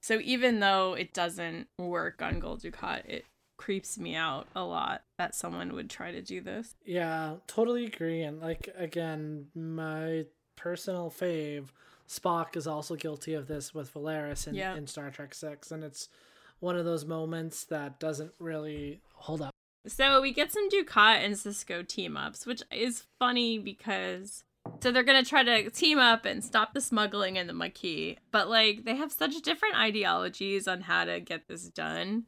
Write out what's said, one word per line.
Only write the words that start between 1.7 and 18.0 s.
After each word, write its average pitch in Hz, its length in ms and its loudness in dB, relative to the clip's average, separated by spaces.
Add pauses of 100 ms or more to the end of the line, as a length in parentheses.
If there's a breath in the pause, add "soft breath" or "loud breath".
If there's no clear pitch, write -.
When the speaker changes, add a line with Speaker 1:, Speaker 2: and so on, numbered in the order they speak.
Speaker 1:
work 175 420 -4
on 160 180 -2
Gul 170 180 -6
Dukat, - 500 -8
it - 180 -10 (320)
creeps - 420 -6
me 170 160 -6
out 160 400 -4
a 185 80 -4
lot 175 400 -4 (160)
that 175 160 -2
someone - 380 -6
would - 160 -8
try 175 220 -10
to 175 100 -10
do 185 200 -10
this. 208 320 -10 (100)
Speaker 2:
Yeah, 160 520 -2 (100)
totally 240 400 2
agree. 165 380 -4
And, 151 180 -6
like, 165 340 -6
again, 156 760 -4
my 160 720 -4 (300)
personal 175 560 -6
fave, 151 540 -4 (440 soft breath)
Spock 170 460 -2
is 156 100 -4
also 156 300 -4
guilty 156 400 -6
of 143 120 -6
this 143 280 -8
with 143 180 -10
Valeris 151 540 -6
in, 147 80 -6
Speaker 1:
Yeah. 190 200 -4
Speaker 2:
in 147 120 -8
Star 143 240 -10
Trek 139 240 -14
Six, 147 360 -12
and 156 120 -8
it's 147 260 -12 (500 soft breath)
one 180 160 0
of 175 100 0
those 165 200 0
moments 160 600 -4
that 143 340 -6
doesn't 156 400 -4